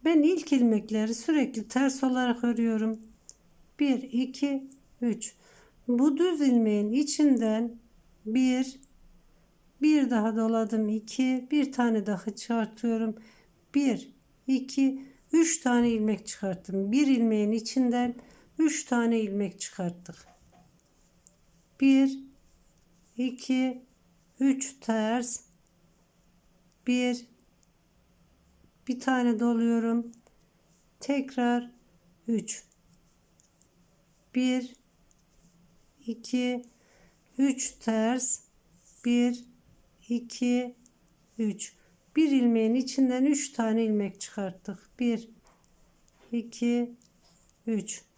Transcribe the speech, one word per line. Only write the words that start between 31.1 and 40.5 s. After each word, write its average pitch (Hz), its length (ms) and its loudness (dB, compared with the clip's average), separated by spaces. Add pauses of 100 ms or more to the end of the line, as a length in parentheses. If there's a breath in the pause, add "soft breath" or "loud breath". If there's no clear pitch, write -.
üç. - 360 -4 (1700)
Bir, 254 400 -2 (1300)
iki, 247 580 -4 (720 soft breath)
üç 262 340 0
ters, 226 680 -2 (640)
bir, 240 380 2 (640)
iki, 247 680 -2 (600)